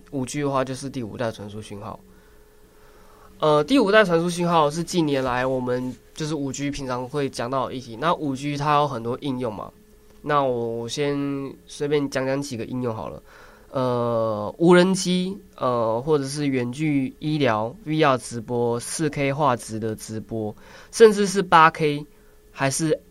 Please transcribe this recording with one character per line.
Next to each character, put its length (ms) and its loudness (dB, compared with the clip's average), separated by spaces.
五 140 -2
G 160 -6
的 100 0
话 120 2
就 120 -6
是 120 -10
第 140 -8
五 160 -10
代 140 -2
传 180 -12
输 100 -12
讯 220 -14
号。 180 -12
呃， 260 4
第 120 4
五 140 4
代 120 8
传 160 4
输 100 0
讯 180 -2
号 240 4
是 120 -4
近 220 0
年 180 0
来 220 0
我 140 0
们 360 -4
就 100 -6
是 80 -4
五 180 -4
G 200 -6
平 160 -8
常 200 -6
会 220 -2
讲 220 -6
到 160 -2
的 80 -8
议 40 -8
题。 160 -14
那 200 0
五 200 -4
G 220 -6
它 200 2
有 100 4
很 160 -6
多 180 -4
应 160 -4
用 160 -4
嘛， 180 -12
那 180 2
我 480 -2
先 260 -2
随 200 -6
便 220 2
讲 160 -2
讲 160 0
几 160 -8
个 80 -6
应 160 -6
用 140 -2
好 140 -8
了。 120 -14
呃， 880 0
无 160 8
人 180 8
机， 460 -2
呃， 460 0
或 160 2
者 60 0
是 240 -4
远 240 0
距 480 0
医 180 -2
疗、 460 0
V 180 0
R 160 6
直 240 -8
播、 380 -2
四 300 -4
K 220 -2
画 240 2
质 220 -8
的 180 -4
直 240 -10
播， 360 -6
甚 220 8
至 140 0
是 160 0
八 260 8
K 340 -2
还 200 -2
是 280 -2